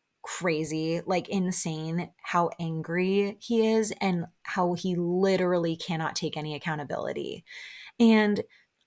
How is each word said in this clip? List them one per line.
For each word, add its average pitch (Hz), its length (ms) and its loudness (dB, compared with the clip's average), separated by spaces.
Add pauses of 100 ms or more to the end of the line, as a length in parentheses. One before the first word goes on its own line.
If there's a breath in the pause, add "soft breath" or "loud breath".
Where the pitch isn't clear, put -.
(220)
crazy, 160 800 -2
like, 175 240 -2
insane 170 800 0 (140)
how 175 260 2 (100)
angry 180 800 -2
he 220 360 2
is 220 260 2
and 180 240 0 (160)
how 180 320 0
he 175 220 -2
literally 175 800 2
cannot 160 400 -4
take 156 200 -4
any 151 200 -6
accountability. - 920 -6 (540 loud breath)
And 214 420 6 (460 soft breath)